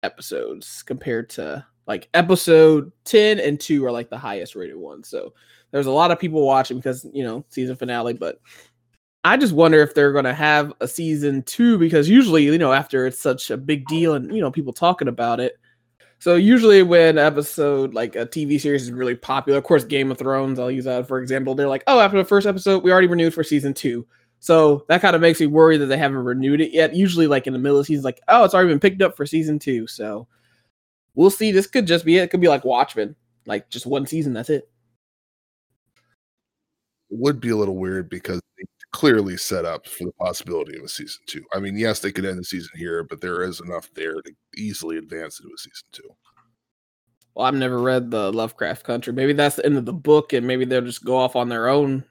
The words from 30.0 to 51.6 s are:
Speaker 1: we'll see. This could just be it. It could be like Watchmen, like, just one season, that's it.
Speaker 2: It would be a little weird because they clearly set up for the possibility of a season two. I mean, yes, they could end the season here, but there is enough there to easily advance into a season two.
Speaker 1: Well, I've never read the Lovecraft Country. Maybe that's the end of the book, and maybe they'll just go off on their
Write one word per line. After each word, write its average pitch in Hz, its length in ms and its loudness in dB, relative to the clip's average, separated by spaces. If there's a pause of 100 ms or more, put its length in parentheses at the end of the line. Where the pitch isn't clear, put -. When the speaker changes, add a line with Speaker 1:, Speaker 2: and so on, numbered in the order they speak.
Speaker 1:
we'll 175 140 6
see. 214 220 -2
This 190 160 2
could 226 200 -2
just 165 180 0
be 170 120 4
it. 185 60 4
It 175 80 -4
could 180 100 0
be 175 80 4
like 143 160 0
Watchmen, 120 500 -2 (300)
like, 107 240 -8
just - 160 -14
one 139 220 -4
season, 147 260 -4
that's 117 160 -8
it. 147 200 -4 (2500)
Speaker 2:
It 107 80 -12
would 135 220 -2
be 117 80 -4
a 110 80 0
little 98 200 -2
weird 92 320 -6
because 87 320 -10 (160)
they 95 60 -18 (280)
clearly 104 460 0
set 87 280 -6
up 82 220 -10
for - 180 -14
the 87 80 -10
possibility 85 640 -8
of 67 60 -20
a - 40 -18
season - 400 -16
two. 76 160 -14 (100)
I 95 60 -6
mean, 98 180 -10
yes, 110 220 -4
they 98 120 -6
could 95 140 -8
end 92 140 -8
the 90 40 -14
season 87 320 -12
here, 85 280 -8
but 80 180 -16
there 90 220 -6
is 87 180 -10
enough 85 320 -14
there 80 200 -10
to 78 200 -14 (220)
easily 87 420 -10
advance 82 420 -14
into - 140 -20
a - 40 -20
season - 340 -20
two. - 180 -20 (1300)
Speaker 1:
Well, 117 100 -4
I've 131 80 0
never 127 260 -2
read 123 320 -2
the 104 200 -4
Lovecraft 110 520 -6
Country. 120 300 -8
Maybe 135 200 0
that's 147 240 -2
the - 80 -6
end 143 120 2
of 120 80 -4
the 120 80 -8
book, 151 400 2
and 120 140 -2
maybe 127 180 -2
they'll 127 160 -2
just 123 240 -12
go 127 120 0
off 127 180 0
on 120 140 -2
their 117 180 -4